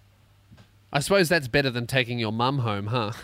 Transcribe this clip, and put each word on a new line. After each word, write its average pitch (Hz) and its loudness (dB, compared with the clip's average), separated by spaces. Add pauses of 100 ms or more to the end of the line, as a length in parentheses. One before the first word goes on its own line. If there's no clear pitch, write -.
(920)
I 143 0
suppose 190 2
that's 160 2
better 139 2
than 120 -4
taking 120 0
your 110 -2
mum 123 0
home, 104 -2
huh? 110 -2 (120)